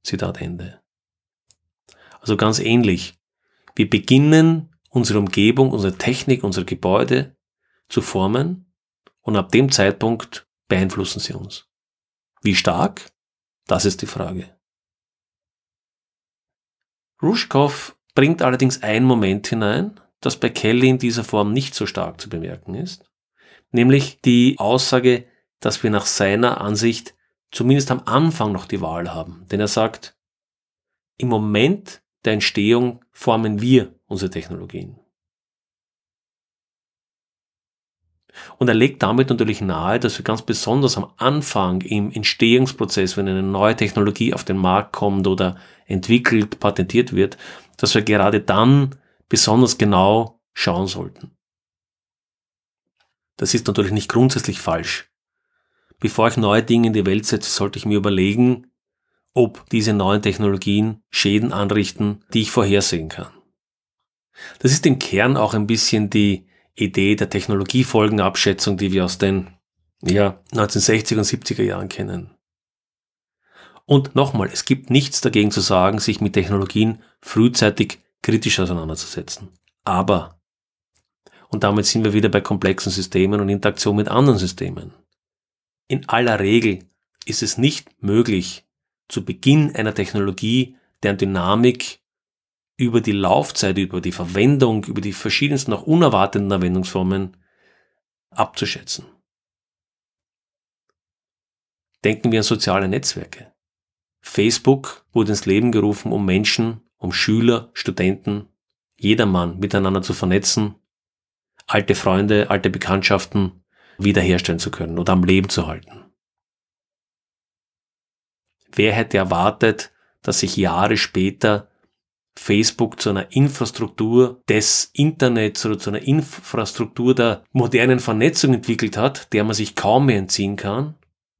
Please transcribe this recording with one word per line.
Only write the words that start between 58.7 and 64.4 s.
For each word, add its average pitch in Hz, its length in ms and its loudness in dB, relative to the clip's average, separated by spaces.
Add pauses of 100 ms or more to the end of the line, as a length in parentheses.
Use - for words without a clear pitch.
ob 117 360 0
diese 110 220 0
neuen 101 300 0
Technologien 104 880 -2
Schäden 107 420 0
anrichten, 104 800 -2
die 113 100 2
ich 107 80 -6
vorhersehen 98 580 0
kann. - 240 -14 (1300)